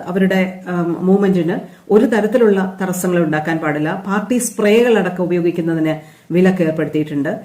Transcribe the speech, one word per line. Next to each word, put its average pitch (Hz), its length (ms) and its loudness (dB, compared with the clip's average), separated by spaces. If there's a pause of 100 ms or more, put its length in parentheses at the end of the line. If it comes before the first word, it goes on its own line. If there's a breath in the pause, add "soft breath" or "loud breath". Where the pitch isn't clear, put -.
അവരുടെ, 185 600 0
ഉം, 175 380 -2
മൂവ്മെന്റിന് 185 500 2 (360 loud breath)
ഒരു 220 140 6
തരത്തിലുള്ള 214 760 2
തടസ്സങ്ങളും 180 420 0
ഉണ്ടാക്കാൻ 156 340 -2
പാടില്ല. 156 500 -4
പാർട്ടി 208 300 -2
സ്പ്രേകൾ 226 600 2
അടക്കം 180 260 -2
ഉപയോഗിക്കുന്നതിന് 165 920 -2 (160)
വിലക്ക് 185 300 4
ഏർപ്പെടുത്തിയിട്ടുണ്ട്. 156 800 -2